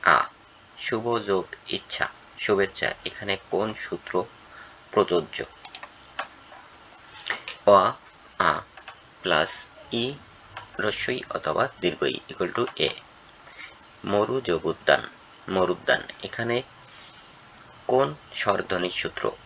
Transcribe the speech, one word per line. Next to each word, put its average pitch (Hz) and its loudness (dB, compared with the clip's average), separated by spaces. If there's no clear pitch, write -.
আ। 85 6
শুভ 117 -2
যোগ 98 0
ইচ্ছা, - -4
শুভেচ্ছা। - 0
এখানে 101 -4
কোন 107 0
সূত্র - -4
প্রযোজ্য? 87 0
অ, 101 8
আ 80 2
প্লাস 82 2
ই, 120 -2
রস্বই 107 -2
অথবা 78 0
দীর্ঘ - 0
ই 65 0
equal 90 -4
to 123 0
এ। 73 2
মরু 110 2
যোগ 85 -2
উদ্যান, 73 2
মরুদ্যান। 95 2
এখানে 117 -2
কোন 139 4
স্বরধ্বনির 92 0
সূত্র? - -4